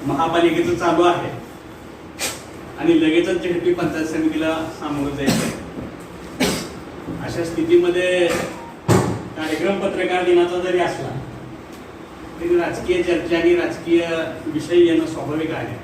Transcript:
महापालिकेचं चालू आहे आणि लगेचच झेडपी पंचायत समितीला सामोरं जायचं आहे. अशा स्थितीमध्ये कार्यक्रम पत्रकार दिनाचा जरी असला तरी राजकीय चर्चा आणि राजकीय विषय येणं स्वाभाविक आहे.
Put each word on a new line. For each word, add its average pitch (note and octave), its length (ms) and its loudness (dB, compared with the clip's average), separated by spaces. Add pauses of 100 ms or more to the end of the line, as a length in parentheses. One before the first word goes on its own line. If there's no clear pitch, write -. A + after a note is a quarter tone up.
महापालिकेचं - 680 4
चालू E3+ 260 4
आहे - 280 4 (1500)
आणि E3 220 4
लगेचच E3+ 420 2
झेडपी F3 320 2
पंचायत D#3 320 -2
समितीला D#3 480 0 (260)
सामोरं C#3+ 360 -4
जायचं C#3 160 2
आहे. - 200 0 (1700)
अशा E3+ 200 -4
स्थितीमध्ये F3 840 4 (1080)
कार्यक्रम D#3 440 0
पत्रकार F3+ 440 0
दिनाचा F3 340 4
जरी F3+ 200 0
असला - 420 -2 (1200)
तरी E4+ 160 2
राजकीय - 460 0
चर्चा - 360 0
आणि E3+ 160 6
राजकीय E3+ 520 2 (400)
विषय D#3 300 0
येणं E3 300 6
स्वाभाविक D3+ 440 -4
आहे. - 340 -6